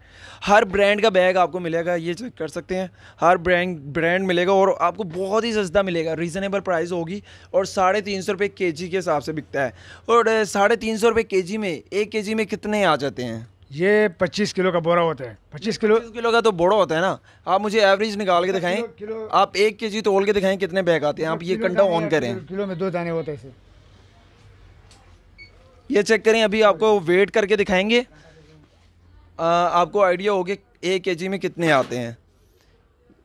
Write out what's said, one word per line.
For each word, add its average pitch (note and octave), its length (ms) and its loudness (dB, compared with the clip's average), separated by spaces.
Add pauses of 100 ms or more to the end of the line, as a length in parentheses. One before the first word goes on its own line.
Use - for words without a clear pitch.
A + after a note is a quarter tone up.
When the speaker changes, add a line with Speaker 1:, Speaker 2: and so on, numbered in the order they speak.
(440)
Speaker 1:
हर G#3 200 6
ब्रांड G3+ 380 2
का A3 80 4
बैग F#3 260 4
आपको F3+ 240 0
मिलेगा, E3+ 340 -2
ये E3+ 200 -4
चेक A#3 240 -12
कर D#3+ 100 -6
सकते F3 280 -8
हैं। F#3 140 -6 (300)
हर F3+ 180 6
ब्रांड, F3 400 0
ब्रांड E3 480 -2
मिलेगा F3+ 260 2
और G3 280 4
आपको F3 240 -2
बहुत F#3+ 400 -2
ही A#3 80 -2
सस्ता G3 300 0
मिलेगा, E3 300 -2
रीजनेबल F#3+ 480 -4
प्राइस F3 320 -2
होगी F3 300 -6 (320)
और F#3+ 120 2
साढ़े F#3+ 340 0
तीन F#3+ 220 -6
सौ G#3 100 -4
रुपये G3 160 -2
केजी F3+ 400 -4
के F3 80 -4
हिसाब D#3+ 260 -2
से D#3+ 100 -8
बिकता C#3+ 300 -6
है। B2 120 -4 (340)
और, A3+ 200 4
अ, A3 160 2
साढ़े G3+ 320 2
तीन A3 200 -4
सौ A3 120 2
रुपये A3 160 0
केजी F#3+ 340 -2
में, F3+ 240 -6 (100)
एक G3+ 180 -2
केजी G#3+ 240 -4
में A3 120 -2
कितने G#3 380 -2
आ D#3 120 4
जाते B2+ 260 -4
हैं? A2+ 340 -10 (160)
Speaker 2:
ये G3+ 360 2
पच्चीस F#3 440 -4
किलो F#3 200 0
का F3 80 0
बोरा E3+ 220 2
होता D#3 220 -2
है। A2 140 -16 (140)
पच्चीस F3+ 260 -6
किलो? A3 180 4
Speaker 1:
पच्चीस A3+ 140 -2
किलो A#3 220 -2
का A#3 80 4
तो G#3+ 120 2
बोरा F3+ 240 2
होता E3 180 2
है D#3+ 60 0
ना। F3 180 0 (280)
आप F#3 140 2
मुझे G#3+ 200 0
एवरेज G3+ 360 4
निकाल F#3 260 2
के F#3 40 -2
Speaker 2:
किलो, F#3+ 120 0
Speaker 1:
दिखाएं। F3 180 -2
Speaker 2:
किलो, A#3 120 -4
किलो। A3 380 -12
Speaker 1:
आप G3 300 2
एक G3+ 200 2
केजी A3 240 -6
तोल G3 240 2
के G#3 80 0
दिखाएं, F#3+ 260 0
कितने F#3 240 -2
बैग E3 220 2
आते D3 180 -2
हैं। D#3+ 80 -2
आप E3 120 -4
ये F3+ 140 -2
Speaker 2:
किलो A3 120 -2
Speaker 1:
कंडा F#3 160 2
Speaker 2:
का F#3+ 60 2
Speaker 1:
on E3 100 0
Speaker 2:
नहीं D#3 100 -2
Speaker 1:
करें। B2 240 0
Speaker 2:
आते, - 60 -8
किलो F#3+ 260 -8
में F#3 120 -8
दो F#3+ 120 -4
दाने E3+ 200 -6
होते D#3+ 220 -6
हैं C#3+ 60 -12
इसे। C3+ 140 -20 (2500)
Speaker 1:
ये G#3 80 4
चेक A3 220 2
करें, A3 180 4
अभी G#3+ 200 2
आपको G#3 380 4
वेट F3+ 300 2
करके G#3 260 2
दिखाएंगे। G3+ 440 2
अ, - 1400 -16 (280)
आपको F3 300 2
आइडिया F#3 300 2
होगा F#3+ 220 -2 (300)
एक F#3 180 -2
केजी F#3 260 -4
में F#3+ 120 -4
कितने E3+ 300 -2
आते B2 260 0
हैं। A#2 220 -8 (1080)